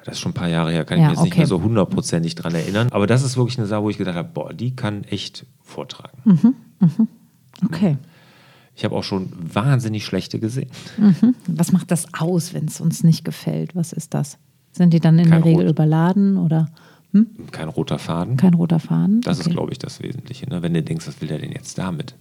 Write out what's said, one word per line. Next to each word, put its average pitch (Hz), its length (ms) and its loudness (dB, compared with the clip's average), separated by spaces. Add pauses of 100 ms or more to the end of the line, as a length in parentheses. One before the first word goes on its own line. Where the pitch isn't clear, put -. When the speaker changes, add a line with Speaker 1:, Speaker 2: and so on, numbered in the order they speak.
Speaker 1:
Das - 100 -14
ist - 40 -10
schon 90 120 -4
ein - 40 -10
paar 87 140 -2
Jahre 82 220 0
her, 80 140 0
kann 175 140 0
Speaker 2:
Ja, 156 60 8
Speaker 1:
ich 147 40 4
mich - 80 2
jetzt 170 60 2
nicht 165 100 0
Speaker 2:
okay. 180 60 4
Speaker 1:
mehr 151 80 4
so 90 160 0
hundertprozentig 90 720 0
dran 85 180 -6
erinnern. 95 380 0
Aber 101 160 0
das 127 160 2
ist 127 120 -4
wirklich 123 220 0
eine 110 100 -4
Sache, 104 140 -2
wo 104 80 0
ich 101 80 -4
gedacht 90 180 -4
habe, 85 160 -6
boah, - 220 -8
die 123 220 -6
kann 104 300 -6
echt - 400 -10 (180)
vortragen. - 600 -16
Speaker 2:
Mhm, 220 300 4 (240)
mhm. 196 280 2 (580)
Okay. 170 320 0 (760)
Speaker 1:
Ich - 80 -8
habe 107 120 -2
auch 101 80 -4
schon 95 320 -4
wahnsinnig 107 720 -2
schlechte 95 340 -4
gesehen. 113 300 -6 (280)
Speaker 2:
Mhm. 214 360 6 (140)
Was 165 240 -2
macht - 180 0
das 170 240 -2
aus, 165 400 -2
wenn's 151 260 -6
uns 165 240 0
nicht 165 220 4
gefällt? 160 500 -6
Was 170 160 -4
ist - 220 -8
das? 143 240 -4 (340)
Sind 180 220 4
die 165 60 4
dann 160 180 6
in 170 120 6
Speaker 1:
Kein 165 120 8
Speaker 2:
der 165 100 4
Regel 170 140 4
Speaker 1:
Rot- 175 60 2
Speaker 2:
überladen 170 680 2
oder, 160 300 0 (460)
hm? 208 140 6 (240)
Speaker 1:
Kein 80 160 -8
roter 76 320 -4
Faden. 90 380 -2
Speaker 2:
Kein 175 160 6
roter 165 260 2
Faden? 175 420 2
Speaker 1:
Das - 200 -2
Speaker 2:
Okay. - 80 -2
Speaker 1:
ist, - 40 0
glaub - 180 -4
ich, - 60 -8
das - 240 -12
Wesentliche, - 480 -10
ne? 87 140 -4
Wenn 85 100 0
du 82 80 2
denkst, 80 240 -6
was 76 160 -12
will 78 60 -8
der 76 100 -6
denn 73 140 -10
jetzt - 260 -12
damit? - 440 -8